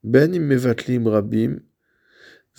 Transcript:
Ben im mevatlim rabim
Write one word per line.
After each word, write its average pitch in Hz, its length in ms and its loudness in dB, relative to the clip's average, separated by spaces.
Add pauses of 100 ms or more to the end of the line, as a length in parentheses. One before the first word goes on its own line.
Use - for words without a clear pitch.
Ben 139 320 2
im 175 60 -2
mevatlim 127 640 -2
rabim 110 540 0 (960)